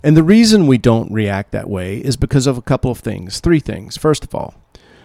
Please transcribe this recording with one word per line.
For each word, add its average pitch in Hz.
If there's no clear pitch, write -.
And 151
the 165
reason 214
we 131
don't 113
react 101
that 95
way 95
is 127
because 135
of 127
a 123
couple 131
of 117
things, 95
three 170
things. -
First 156
of -
all, -